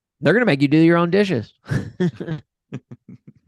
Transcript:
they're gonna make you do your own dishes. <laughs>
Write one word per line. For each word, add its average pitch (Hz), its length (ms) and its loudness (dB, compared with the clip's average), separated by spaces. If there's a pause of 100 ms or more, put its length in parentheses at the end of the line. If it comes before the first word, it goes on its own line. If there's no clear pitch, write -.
(220)
they're 139 120 2
gonna 240 120 2
make 147 160 0
you 143 80 2
do 147 80 2
your 165 180 4
own 175 160 0
dishes. 185 420 -2 (140)
<laughs> - 720 -6 (1080)